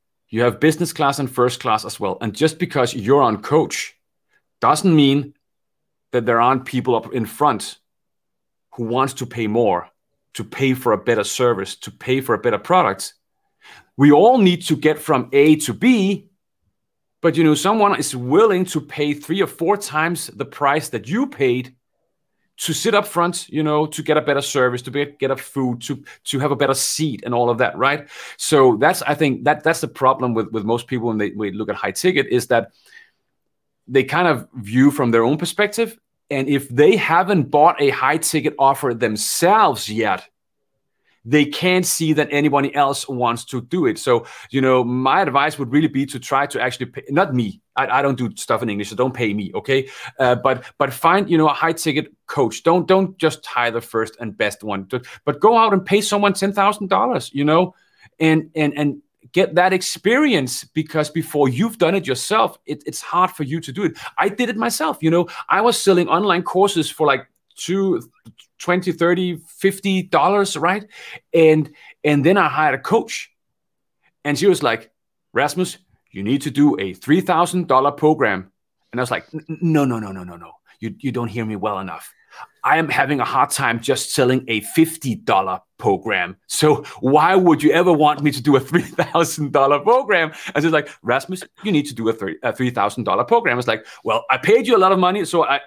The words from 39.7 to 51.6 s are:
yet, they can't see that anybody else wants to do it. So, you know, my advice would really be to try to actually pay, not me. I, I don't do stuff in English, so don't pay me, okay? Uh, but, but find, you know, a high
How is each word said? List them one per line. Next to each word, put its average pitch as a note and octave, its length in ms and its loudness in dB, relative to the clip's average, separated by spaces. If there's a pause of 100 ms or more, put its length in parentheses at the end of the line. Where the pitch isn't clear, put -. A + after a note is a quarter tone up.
yet, G#2+ 400 -4 (960)
they D3 200 4
can't F3+ 400 0
see D#3 300 -2
that D3 160 0
anybody C#3+ 440 0
else C#3 340 -2
wants A#2+ 360 -4
to B2+ 160 -8
do E3 260 -2
it. G#2+ 120 0
So, A#2+ 280 0 (240)
you C3 100 -2
know, C3 220 4
my C3 380 0
advice D3+ 380 0
would C3 120 -8
really D3+ 180 2
be C3+ 180 -4
to C3 120 -12
try C#3 280 -2
to B2+ 140 -8
actually B2+ 260 -4
pay, - 240 -16
not D3+ 240 0
me. A2 260 -4 (160)
I, B2+ 220 0
I C#3 40 2
don't C#3 140 0
do A#2+ 200 -6
stuff A#2 260 -2
in A#2 80 -4
English, G2+ 180 -6
so A2 80 -12
don't B2+ 160 0
pay A#2+ 220 -2
me, G2+ 200 -6
okay? C3+ 340 -2 (300)
Uh, B2 160 2
but, B2 300 -2 (140)
but C3+ 140 -2
find, F3+ 360 2
you E3 80 2
know, D#3 120 4
a C#3+ 40 2
high D#3+ 220 -2